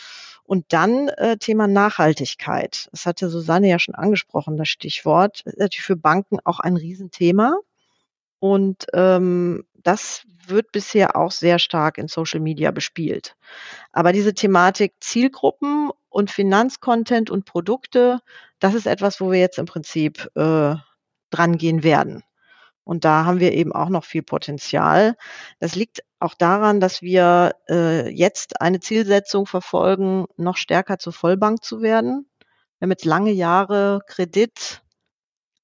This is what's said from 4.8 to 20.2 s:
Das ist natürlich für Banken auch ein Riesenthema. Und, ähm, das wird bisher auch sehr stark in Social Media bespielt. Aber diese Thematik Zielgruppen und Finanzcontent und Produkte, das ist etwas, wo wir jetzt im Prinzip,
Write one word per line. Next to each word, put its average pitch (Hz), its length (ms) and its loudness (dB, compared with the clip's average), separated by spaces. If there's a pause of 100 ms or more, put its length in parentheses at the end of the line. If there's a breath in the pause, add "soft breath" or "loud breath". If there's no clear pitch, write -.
Das - 80 -14
ist - 80 -6
natürlich 196 240 -2
für 190 120 0
Banken 175 460 0
auch - 180 -2
ein 180 180 0
Riesenthema. 185 800 0 (800)
Und, 196 560 0
ähm, 180 720 2 (100)
das - 480 -4 (240)
wird 202 260 -2
bisher 202 420 0
auch 170 160 0
sehr 175 280 2
stark 156 400 -2
in 156 100 -8
Social 160 320 -6
Media 156 300 -2
bespielt. - 640 -8 (560 loud breath)
Aber 170 200 4
diese 202 200 2
Thematik 196 680 2
Zielgruppen 285 880 -2 (180)
und 202 220 -2
Finanzcontent 226 1000 0
und 196 140 -4
Produkte, 247 760 0 (380 loud breath)
das 196 160 0
ist 220 120 -4
etwas, 196 340 -2
wo 185 100 -2
wir 185 80 2
jetzt 180 200 2
im 170 80 -4
Prinzip, 151 680 -6